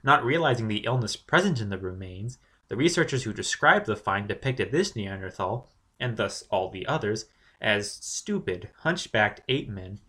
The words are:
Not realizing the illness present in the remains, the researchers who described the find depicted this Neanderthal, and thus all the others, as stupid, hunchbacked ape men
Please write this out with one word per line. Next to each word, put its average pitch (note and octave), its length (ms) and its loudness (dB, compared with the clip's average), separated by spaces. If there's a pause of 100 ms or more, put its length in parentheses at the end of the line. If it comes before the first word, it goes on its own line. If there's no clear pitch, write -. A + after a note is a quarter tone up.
Not C#3+ 220 6
realizing C3 420 2
the G#2+ 180 -2
illness A#2 300 0
present E3+ 460 2
in G2+ 80 -2
the F#2+ 80 -4
remains, F#2+ 600 -8 (280)
the - 80 -6
researchers D#3 480 2
who G#2+ 100 -2
described D#3 520 4
the G#2+ 100 0
find G2+ 320 -2
depicted G#2 440 -2
this F#3 240 0
Neanderthal, G2 720 -6 (300)
and A#2+ 180 -4
thus G2+ 320 -2
all F#2+ 220 0
the F#2+ 160 -8
others, A2 380 0 (340)
as G#2 320 0
stupid, - 760 -6 (100)
hunchbacked A2+ 680 0
ape C3+ 220 0
men G2 400 -10